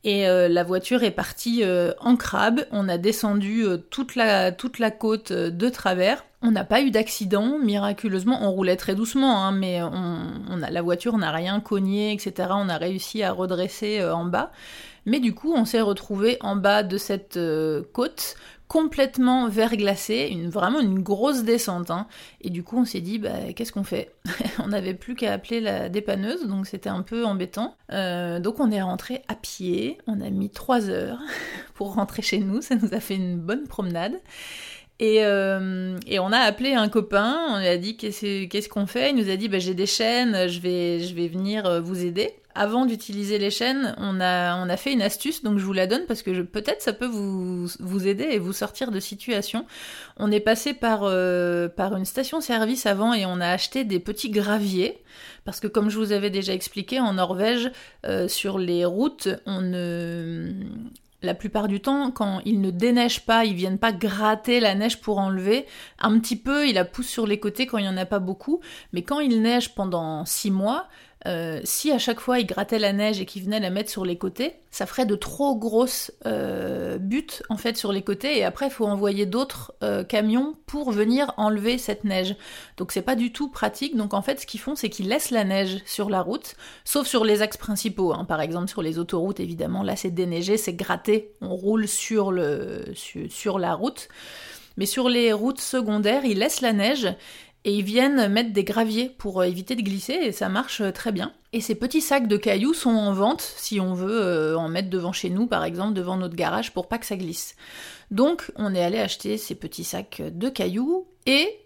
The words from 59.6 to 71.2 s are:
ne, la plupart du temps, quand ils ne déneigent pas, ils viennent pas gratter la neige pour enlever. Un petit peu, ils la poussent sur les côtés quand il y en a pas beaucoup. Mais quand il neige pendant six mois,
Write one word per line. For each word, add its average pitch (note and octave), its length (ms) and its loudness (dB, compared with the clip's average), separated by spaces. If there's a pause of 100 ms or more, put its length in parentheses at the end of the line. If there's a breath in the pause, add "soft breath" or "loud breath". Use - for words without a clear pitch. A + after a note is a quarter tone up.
ne, E3+ 920 -4 (720)
la F3+ 120 -2
plupart G#3 320 -2
du G3 140 0
temps, C4+ 320 0
quand G3 320 -2
ils G#3 160 2
ne F#3+ 100 2
déneigent A#3+ 560 2
pas, A3+ 180 6
ils G3+ 120 0
viennent F#3 240 -2
pas A3+ 100 4
gratter G#3+ 720 2
la G3+ 160 4
neige A3+ 240 0
pour G#3+ 180 0
enlever. G3 480 2 (320 loud breath)
Un A3 220 6
petit A3+ 160 -4
peu, C#4+ 320 2
ils C4+ 60 4
la F#3 100 4
poussent A#3+ 240 -6
sur A3 180 0
les G#3 140 2
côtés G#3+ 260 -2
quand A#3+ 120 -2
il G3+ 60 0
y G3 40 -2
en F#3+ 80 -2
a F#3 100 -2
pas G3+ 140 0
beaucoup. G3 400 -2 (320 loud breath)
Mais F3 100 -2
quand C#4+ 160 -2
il A#3+ 240 4
neige A#3+ 320 2
pendant E3 500 -2
six - 280 -2
mois, A3 340 0 (400 loud breath)